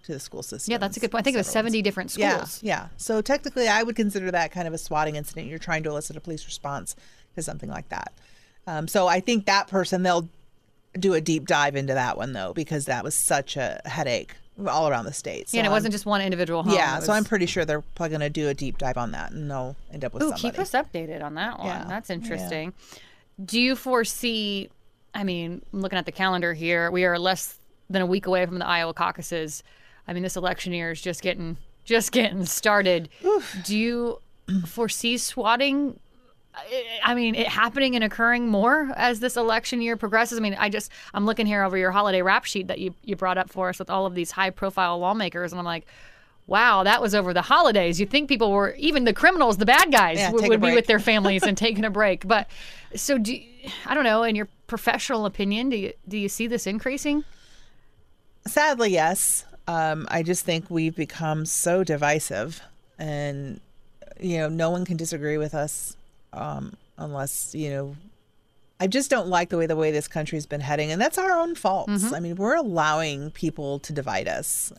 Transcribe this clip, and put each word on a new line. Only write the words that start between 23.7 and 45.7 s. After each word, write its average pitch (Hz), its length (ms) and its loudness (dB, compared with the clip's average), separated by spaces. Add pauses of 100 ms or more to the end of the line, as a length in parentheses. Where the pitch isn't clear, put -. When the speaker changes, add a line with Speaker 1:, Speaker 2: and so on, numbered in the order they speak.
Speaker 2:
foresee, 226 920 -2 (460)
I 208 80 -4
mean, 175 380 -4 (120)
I'm 196 80 -4
looking 190 180 -4
at 165 80 -6
the 175 40 -10
calendar 175 440 0
here, 170 360 0
we 180 140 2
are 175 140 4
less 185 400 -2 (300)
than 190 120 0
a 185 40 2
week 190 220 0
away 180 200 2
from 180 120 -6
the 180 80 -4
Iowa 170 280 0
caucuses. 170 640 -4 (460)
I 175 60 -6
mean, 180 100 -4
this 185 120 -4
election 185 380 -4
year 170 180 -4
is 160 100 -8
just 175 200 -6
getting, 170 360 -4 (280)
just 226 260 2
getting 196 360 2
started. 185 640 2 (160)
Speaker 1:
Oof. 381 380 2
Speaker 2:
Do 208 140 -2
you 240 420 -2 (460)
foresee 233 540 -2
swatting, 269 800 0 (560)
I, 233 280 -6 (200)
I 240 120 4
mean, 226 200 2
it 226 120 0
happening 247 480 2
and 226 80 2
occurring 233 440 2
more 247 480 4
as 240 240 2
this 240 180 -2
election 226 460 0
year 233 140 -2
progresses? 226 420 2
I - 20 0
mean, 208 160 0
I 208 120 2
just, 208 220 -6 (220)
I'm 202 140 0
looking 226 180 2
here 208 180 2
over 190 140 0
your 185 140 2
holiday 196 320 4
rap 196 220 4
sheet 185 220 -4
that 185 120 -4
you, 185 240 -6
you 202 120 -4
brought 185 220 0
up 180 140 -2
for 185 180 -2
us 180 80 -6
with 180 140 -8
all 190 160 2
of 180 80 -4
these 170 160 -4
high-profile 190 680 0
lawmakers, 180 520 -2
and 180 80 -8
I'm 175 60 -6
like, 165 200 -6 (600)